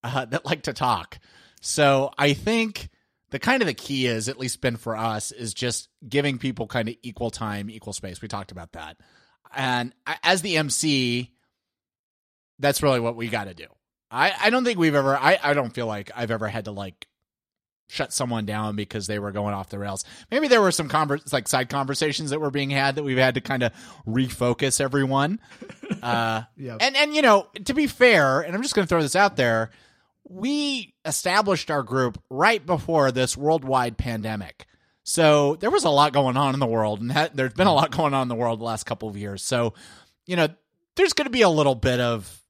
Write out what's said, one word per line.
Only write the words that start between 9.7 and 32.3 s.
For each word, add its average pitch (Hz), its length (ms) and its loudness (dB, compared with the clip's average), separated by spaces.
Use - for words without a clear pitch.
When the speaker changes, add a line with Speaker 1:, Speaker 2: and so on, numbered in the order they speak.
Speaker 1:
I, 156 160 -6
as 175 200 2
the 175 160 0
M 156 100 0
C, 123 640 -2
that's 139 240 0
really 131 180 4
what 117 160 -2
we 117 120 -6
gotta 101 260 -6
do. 82 120 -18
I, 147 220 2
I 220 60 6
don't 247 140 2
think 233 140 0
we've 160 160 4
ever, 139 220 4
I, 151 260 6
I 143 120 2
don't 127 160 0
feel 120 160 -6
like 104 280 -8
I've 117 160 -4
ever 110 160 -2
had 104 200 -6
to, 107 40 -8
like, 98 380 -12
shut - 240 -6
someone 117 340 -2
down 107 300 -4
because 104 300 -6
they 104 120 -4
were 101 140 -6
going 104 220 -2
off 98 160 -8
the 101 80 -10
rails. 101 260 -6
Maybe 285 180 0
there 240 140 8
were 185 80 4
some 160 180 -4
conver-, 147 440 -2
like, 127 160 -2
side 131 200 0
conversations 139 640 -4
that 151 100 -4
were 147 100 -2
being 139 200 -4
had 139 260 0
that 151 60 -4
we've 131 160 0
had 131 160 4
to 127 60 0
kinda 123 320 -2
refocus 123 720 0
everyone. 139 640 0
<laughs> - 360 -20
Uh, 113 400 0
Speaker 2:
Yep. 120 240 -12
Speaker 1:
and, - 140 2
and, 294 180 2
you 302 80 4
know, 208 240 6
to - 80 -2
be 294 140 2
fair, 160 560 6
and 156 120 -6
I'm 208 60 -4
just 277 140 -4
gonna 190 120 2
throw 170 140 2
this 151 160 0
out 196 200 4
there, 113 340 2
we 262 640 -4
established 180 640 0
our 143 120 0
group 123 460 -2
right 170 360 2